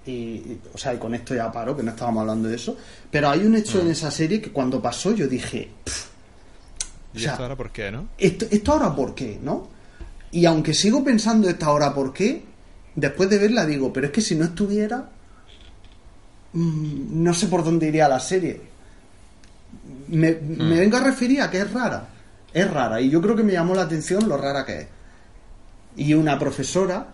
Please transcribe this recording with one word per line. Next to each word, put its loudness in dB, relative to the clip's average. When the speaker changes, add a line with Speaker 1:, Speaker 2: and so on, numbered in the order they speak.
Speaker 1:
y, -12
y, -10
o -14
sea, -4
y -4
con -6
esto -6
ya -2
paro, -4
que -4
no -4
estábamos -2
hablando -2
de -2
eso, -6
pero 4
hay 4
un 8
hecho 2
Speaker 2:
Mm. 4
Speaker 1:
en 4
esa -2
serie 0
que -12
cuando 0
pasó 0
yo 0
dije, -6
"Pff, -8
Speaker 3:
¿Y -12
Speaker 1:
o -10
sea, -2
Speaker 3:
esto -6
ahora -8
por -8
qué, -8
no? -10
Speaker 1:
esto, 2
esto 2
ahora 2
por -2
qué, -8
no?". -6
Y 6
aunque 4
sigo 2
pensando 4
"¿Esto -2
ahora 2
por -2
qué?", 0
después 0
de 4
verla 4
digo, 0
"Pero -2
es -4
que 2
si 0
no 2
estuviera, -2
mm, -2
no 4
sé 0
por 2
dónde 2
iría 4
la 2
serie". -2
Me, 4
Speaker 2:
Mm. -4
Speaker 1:
me 4
vengo 6
a 4
referir 2
a 0
que -2
es -2
rara. -4
Es 2
rara, 0
y 4
yo 4
creo 2
que 2
me 4
llamó 2
la 2
atención -2
lo 0
rara -4
que -8
es. -14
Y 2
una 4
profesora -2